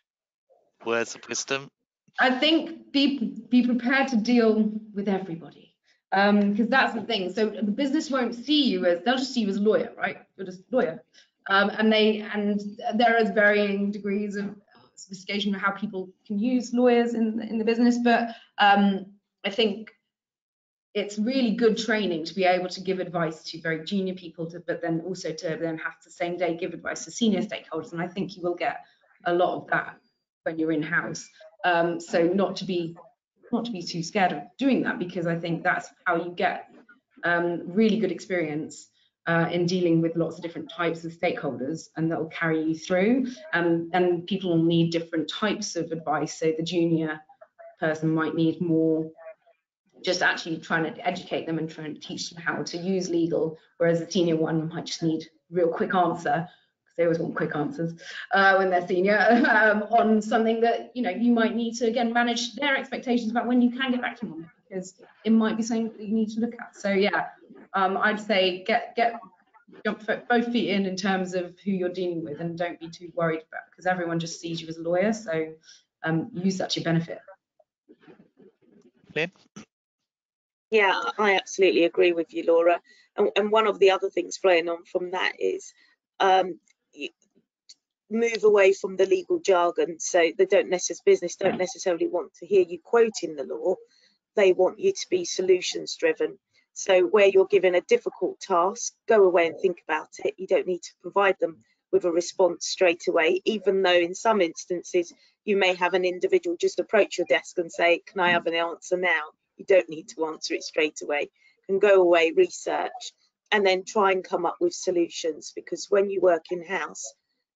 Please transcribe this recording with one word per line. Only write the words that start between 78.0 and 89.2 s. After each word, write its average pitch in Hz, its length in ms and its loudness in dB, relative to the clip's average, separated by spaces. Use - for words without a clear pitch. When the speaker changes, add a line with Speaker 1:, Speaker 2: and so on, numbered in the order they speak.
Speaker 1:
Lynn? 165 180 -4
Speaker 3:
Yeah, 202 280 2
I 202 180 2
absolutely 170 480 2
agree 175 280 2
with 165 200 -4
you, 165 140 -6
Laura. 170 340 4
And, 208 200 0
and 208 160 0
one 220 140 4
of 190 120 -2
the 190 120 8
other 190 180 0
things - 300 -6
flowing 170 320 4
on 170 140 -8
from 180 260 -6
that 185 280 -4
is, - 340 -4
um, 185 400 4
y-, 143 160 -14
move 226 340 0
away 202 280 8
from 190 240 -4
the 190 100 4
legal 185 320 0